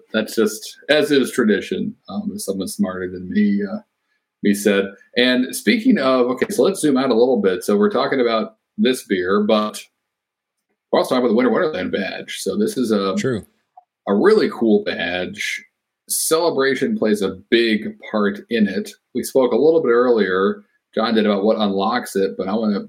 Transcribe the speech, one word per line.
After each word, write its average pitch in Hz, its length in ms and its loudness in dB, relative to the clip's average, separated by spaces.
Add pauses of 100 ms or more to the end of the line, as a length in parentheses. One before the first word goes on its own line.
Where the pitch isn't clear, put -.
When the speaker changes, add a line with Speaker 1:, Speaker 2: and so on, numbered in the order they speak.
(120)
Speaker 1:
that's 110 240 -4
just, - 440 -2 (100)
as 147 220 4
is 127 200 2
tradition, 95 640 0 (140)
um, 101 240 -8
as 202 120 -10
someone 95 220 -6
smarter 92 440 -4
than 90 180 -12
me, 202 340 2
uh, 104 180 -6 (600)
me 101 140 2
said. 101 300 2 (320)
And 127 380 0
speaking 220 440 2
of, 131 320 2
okay, 123 180 -2
so 120 140 2
let's 190 180 0
zoom 143 160 2
out 131 140 0
a 110 40 2
little 123 240 4
bit. 92 240 0
So 104 140 0
we're 104 140 2
talking 135 300 0
about 113 360 -2 (220)
this 127 260 0
beer, 98 380 0
but 107 360 0 (1120)
we're 147 80 2
also 175 160 0
talking 127 100 0
about 117 60 2
the 104 60 2
Winter 123 140 2
Wonderland - 400 -2
badge. 92 500 -8
So 95 140 -4
this 107 220 -2
is 117 140 0
a, 98 240 0
Speaker 2:
True. 107 320 -4 (600)
Speaker 1:
a 101 60 0
really 175 400 4
cool 107 300 2
badge. 87 800 -6 (420)
Celebration 135 920 0
plays 107 260 0
a 85 120 -2 (140)
big 110 480 0 (140)
part 101 300 -2 (100)
in 110 160 2
it. 95 240 -6 (240)
We 113 80 -4
spoke 123 300 2
a 113 40 2
little 151 240 4
bit 123 80 0
earlier, 104 760 2 (300)
John 110 220 0
did, 107 100 2
about 101 200 0
what 110 120 4
unlocks 107 580 -2
it, 95 220 0
but 92 100 -6
I 98 60 -4
wanna 107 340 0